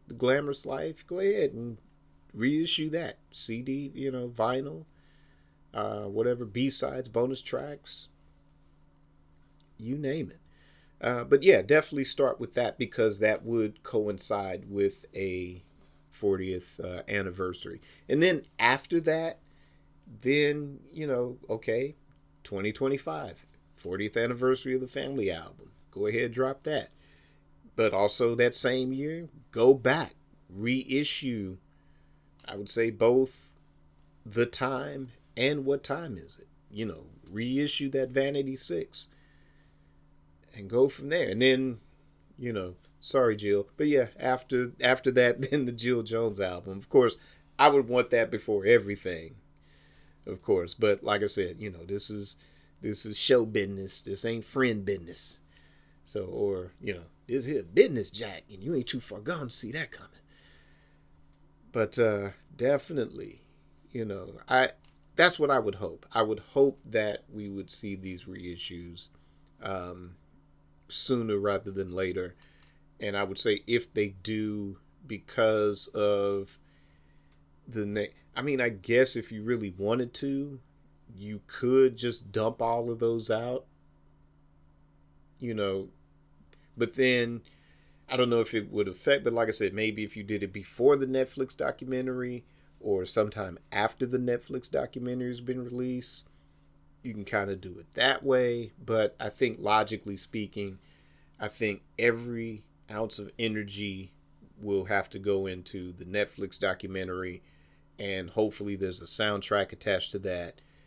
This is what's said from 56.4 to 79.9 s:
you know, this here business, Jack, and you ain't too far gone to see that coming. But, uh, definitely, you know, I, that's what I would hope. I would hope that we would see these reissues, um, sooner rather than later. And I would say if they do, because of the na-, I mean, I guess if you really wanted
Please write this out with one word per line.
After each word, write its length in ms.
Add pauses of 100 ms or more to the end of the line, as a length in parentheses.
you 120
know, 100 (240)
this 180
here 160
business, 480
Jack, 400
and 140
you 100
ain't 140
too 140
far 180
gone 300
to 40
see 200
that 180
coming. 180 (1600)
But, 260
uh, 300 (260)
definitely, 840 (500)
you 140
know, 420
I, 220 (480)
that's 200
what 140
I 80
would 160
hope. 380
I 80
would 180
hope 460
that 440
we 200
would 200
see 280
these 260
reissues, 840 (520)
um, 540 (720)
sooner 500
rather 340
than 200
later. 440 (680)
And 160
I 80
would 120
say 300
if 260
they 300
do, 540 (280)
because 840
of 680 (1080)
the 180
na-, 200 (280)
I 100
mean, 180
I 80
guess 480
if 160
you 100
really 340
wanted 360